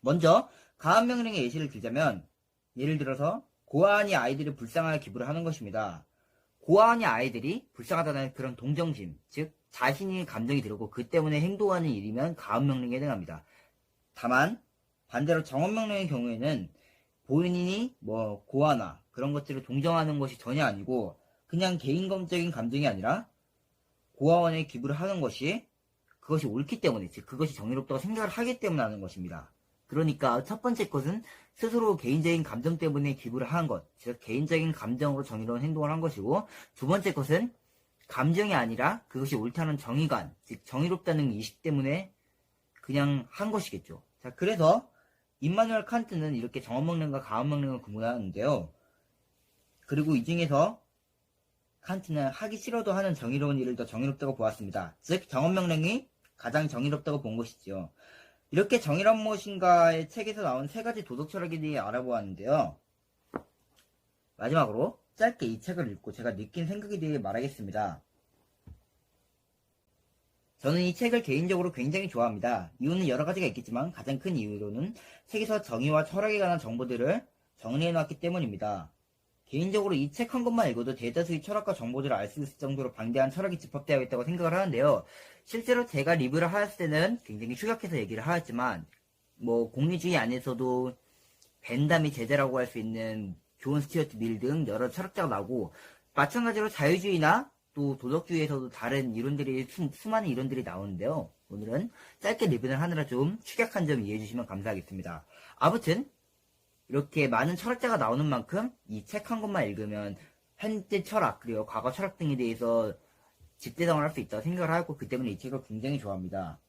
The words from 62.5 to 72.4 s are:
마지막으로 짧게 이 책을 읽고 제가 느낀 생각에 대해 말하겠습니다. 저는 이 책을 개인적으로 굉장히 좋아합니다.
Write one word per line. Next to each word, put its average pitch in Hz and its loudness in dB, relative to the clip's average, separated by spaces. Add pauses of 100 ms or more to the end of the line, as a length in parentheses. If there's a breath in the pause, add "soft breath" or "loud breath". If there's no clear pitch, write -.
마지막으로 127 0 (160)
짧게 233 2
이 113 -4
책을 170 -4
읽고 - -12
제가 113 -4
느낀 156 -6
생각에 202 -6
대해 151 0
말하겠습니다. 104 -4 (2500)
저는 160 2
이 180 2
책을 233 2
개인적으로 175 2
굉장히 156 -2
좋아합니다. 110 0